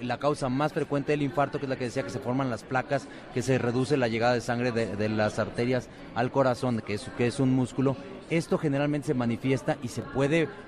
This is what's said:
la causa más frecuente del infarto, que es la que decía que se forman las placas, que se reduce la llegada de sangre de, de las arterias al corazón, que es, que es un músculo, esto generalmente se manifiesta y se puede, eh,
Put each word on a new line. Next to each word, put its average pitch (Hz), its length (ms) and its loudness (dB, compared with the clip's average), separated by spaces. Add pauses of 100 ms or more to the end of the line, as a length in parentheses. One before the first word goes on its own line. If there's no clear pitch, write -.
la 123 160 -2
causa 147 300 0
más 139 240 2
frecuente 143 400 0
del 147 100 2
infarto, 143 380 0
que 143 60 -6
es 131 40 -6
la 131 60 0
que 127 80 -6
decía 127 200 -2
que - 60 -6
se - 100 -6
forman 127 300 0
las 113 140 -4
placas, 131 420 -2 (280)
que 127 80 -2
se 127 160 2
reduce 120 400 2
la 127 100 4
llegada 113 260 4
de 120 60 2
sangre 120 320 0
de, 110 240 0
de 107 140 0
las 107 300 2
arterias 120 500 0 (260)
al 120 160 0
corazón, 127 540 2
que 101 80 -4
es, 104 100 -4 (140)
que 120 100 2
es 117 140 0
un 131 120 4
músculo, 131 440 2 (320)
esto 170 280 0
generalmente 147 500 0
se 151 60 2
manifiesta 127 720 0
y 120 60 -4
se 117 140 -8
puede, 143 400 2
eh, 143 40 0 (200)